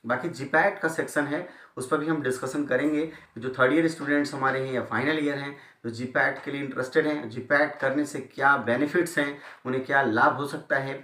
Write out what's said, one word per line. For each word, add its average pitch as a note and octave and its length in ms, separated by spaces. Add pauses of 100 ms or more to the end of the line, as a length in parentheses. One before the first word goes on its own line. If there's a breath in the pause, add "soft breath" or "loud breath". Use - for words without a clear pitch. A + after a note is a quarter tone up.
बाकी B2+ 240
जीपैट D3+ 500
का D#3+ 100
section D3+ 360
है D#3 220 (300 loud breath)
उस B2+ 100
पर D#3 100
भी D3+ 100
हम D3+ 160
discussion C3 420
करेंगे। D3+ 440 (280 loud breath)
जो B2+ 220
third C3 140
year E3 140
students C#3+ 460
हमारे C3+ 260
हैं C3 140
या A#2+ 100
final C#3 360
year C#3+ 180
हैं C#3+ 180 (300 loud breath)
जो A#2+ 60
जीपैट C3 520
के D3 80
लिए C#3 100
interested C3+ 460
हैं, D3 220
जीपैट C#3+ 500
करने C#3 260
से - 160
क्या C#3 340 (100)
benefits D3 540
हैं, C#3+ 180 (280 loud breath)
उन्हें C3 200
क्या C#3 180
लाभ C#3+ 340
हो C#3+ 100
सकता C#3+ 320
है C3+ 240